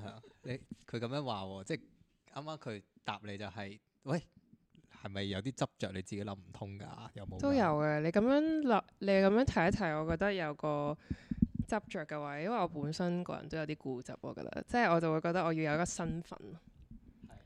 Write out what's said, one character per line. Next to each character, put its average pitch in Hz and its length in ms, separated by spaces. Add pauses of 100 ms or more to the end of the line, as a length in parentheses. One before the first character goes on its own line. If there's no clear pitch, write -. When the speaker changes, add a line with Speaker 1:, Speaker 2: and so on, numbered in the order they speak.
Speaker 1:
享？ 104 220 (200)
你， 127 100 (340)
佢 120 120
噉 117 80
樣 139 180
話 107 180
喎， 95 220
即 160 100
係 123 60 (540)
啱 139 80
啱 156 160
佢 107 240 (220)
答 104 200
你 101 140
就 104 80
係， 101 320 (240)
喂， 151 200 (800)
係 107 60
咪 98 160
有 98 180
啲 127 100
執 139 140 (120)
着 98 140
你 95 100
自 101 140
己 101 80
諗 101 100
唔 92 180
通 101 260
㗎？ 104 80 (280)
有 101 100
冇 - 140
㗎？ - 20
Speaker 2:
都 277 140
有 247 100
嘅， 151 380
你 160 80
噉 202 100
樣 302 400
諗， 233 220 (160)
你 196 100
噉 196 200
樣 220 160
提 196 320
一 - 20
提， 208 60
我 156 260
覺 165 80
得 196 160
有 156 200
個 147 440 (680)
執 214 220
着 160 180
嘅 151 140 (100)
位， 147 140
因 202 60
為 240 60
我 180 120
本 151 240
身 175 320
個 160 120
人 156 120
都 160 80
有 160 100
啲 151 100
固 127 260
執， - 180
我 127 140
覺 - 80
得， - 260
即 - 80
係 226 160
我 170 80
就 165 120
會 160 100
覺 170 100
得 180 100
我 165 120
要 156 180
有 - 20
一 151 40
個 185 80
身 165 360
份， - 160 (880)
Speaker 1:
係。 - 60 (140)